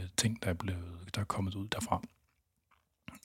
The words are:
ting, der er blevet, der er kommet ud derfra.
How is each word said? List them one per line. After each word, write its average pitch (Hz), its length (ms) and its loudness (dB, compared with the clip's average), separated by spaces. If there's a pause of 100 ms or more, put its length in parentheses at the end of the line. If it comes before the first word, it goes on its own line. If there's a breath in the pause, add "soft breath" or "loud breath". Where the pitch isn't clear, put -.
(180)
ting, 113 260 4
der 98 60 2
er 90 40 6
blevet, 87 600 -4
der 101 60 2
er 101 40 2
kommet 95 300 0
ud 98 120 -4
derfra. - 340 0 (1200)